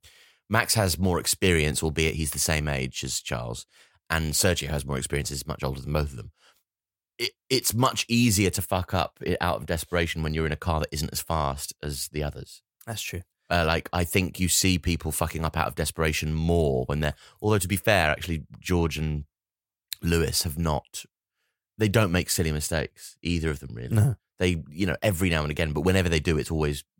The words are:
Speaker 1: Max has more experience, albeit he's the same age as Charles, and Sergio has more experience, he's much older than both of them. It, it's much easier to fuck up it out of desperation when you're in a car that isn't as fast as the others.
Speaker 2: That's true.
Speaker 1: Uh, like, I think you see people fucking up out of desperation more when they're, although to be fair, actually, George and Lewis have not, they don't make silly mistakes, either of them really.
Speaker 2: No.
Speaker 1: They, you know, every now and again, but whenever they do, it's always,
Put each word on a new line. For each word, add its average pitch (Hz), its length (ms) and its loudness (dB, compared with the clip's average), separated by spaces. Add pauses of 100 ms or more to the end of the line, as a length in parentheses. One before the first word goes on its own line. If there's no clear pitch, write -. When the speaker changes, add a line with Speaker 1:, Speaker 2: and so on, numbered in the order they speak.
(480)
Speaker 1:
Max 110 260 2
has 92 240 2
more 90 200 2
experience, 78 640 2
albeit 80 320 0
he's 78 180 -2
the 71 60 -8
same 76 300 0
age 65 340 -4
as 67 180 -6
Charles, 60 460 -8 (440)
and 80 240 0
Sergio 82 340 2
has 71 160 -2
more 67 140 -4
experience, 71 320 -4
he's 69 160 -8
much - 180 -8
older 67 160 -4
than 71 120 -6
both 76 180 0
of 65 60 -12
them. - 160 -14 (880)
It, 120 140 -4 (180)
it's 127 240 0
much - 340 2
easier 110 420 4
to 92 120 -2
fuck 90 320 -2
up - 280 -2
it - 180 -2
out 82 160 0
of 65 100 -8
desperation 85 560 -2
when 78 120 -2
you're 80 120 0
in 76 60 -2
a 73 40 -4
car 80 240 0
that - 120 -4
isn't 76 200 -4
as - 100 -6
fast 73 500 -4 (100)
as 73 260 -6
the 76 140 -4
others. - 400 -10 (240)
Speaker 2:
That's 113 160 -8
true. - 200 -8 (280)
Speaker 1:
Uh, 85 160 4
like, 82 280 0
I 87 100 2
think 90 340 0
you 92 100 0
see 92 300 4
people 82 320 -2
fucking 80 360 -2
up 76 100 -4
out 80 120 0
of 60 60 -8
desperation 78 600 -2
more 80 500 2
when 73 160 -2
they're, 73 140 0 (260)
although 107 180 2
to 90 100 -2
be 98 80 -2
fair, 87 340 4
actually, 80 340 -4 (160)
George 82 380 0
and 76 260 -2 (760)
Lewis 82 400 2
have 78 160 -4
not, - 460 -4 (760)
they 107 100 4
don't 98 240 4
make 87 160 2
silly 80 240 2
mistakes, - 720 -4
either 82 280 0
of 71 100 -4
them 69 120 -14
really. 60 240 -6
Speaker 2:
No. 110 200 4 (220)
Speaker 1:
They, 90 320 2
you 87 160 -2
know, 78 160 0
every 92 280 2
now 78 120 2
and 73 80 -2
again, 76 220 -2
but 76 80 -2
whenever 92 280 4
they 82 120 2
do, 78 180 2
it's - 140 -4
always, 76 320 0 (160)